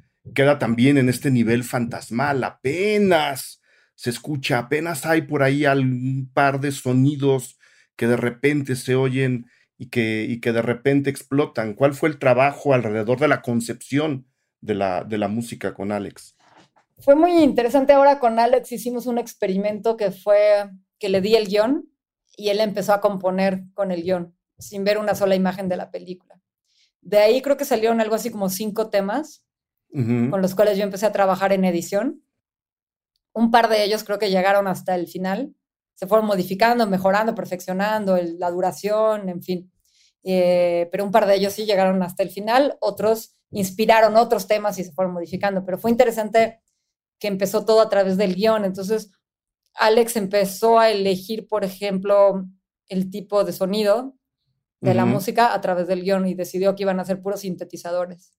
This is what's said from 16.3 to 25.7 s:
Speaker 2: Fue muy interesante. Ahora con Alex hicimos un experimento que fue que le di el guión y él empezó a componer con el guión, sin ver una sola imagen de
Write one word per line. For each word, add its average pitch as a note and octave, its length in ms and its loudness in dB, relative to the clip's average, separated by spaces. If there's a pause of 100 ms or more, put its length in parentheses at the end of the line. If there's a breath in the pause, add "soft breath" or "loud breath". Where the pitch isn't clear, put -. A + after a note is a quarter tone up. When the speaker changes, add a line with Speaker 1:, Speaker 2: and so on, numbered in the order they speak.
Speaker 2:
Fue C#4+ 160 6
muy E4+ 240 4
interesante. C4 540 4
Ahora C#4 260 6
con A3+ 180 2
Alex A#3+ 340 2
hicimos A#3+ 360 -8
un A#3 100 -2
experimento G#3+ 800 -4
que G3+ 140 -2
fue G#3 580 2 (300)
que G3+ 100 -4
le F#3+ 120 2
di A3 140 2
el G#3+ 120 2
guión A3 420 0 (460)
y G#3 140 -4
él G3+ 100 0
empezó G#3 340 0
a G3+ 80 0
componer F#3+ 600 0 (100)
con F#3+ 180 -4
el E3+ 120 -6
guión, F3 320 -4 (240)
sin G3 240 -10
ver G#3+ 160 0
una G#3 160 -2
sola G3 200 0
imagen F#3 340 -2
de F3+ 80 -4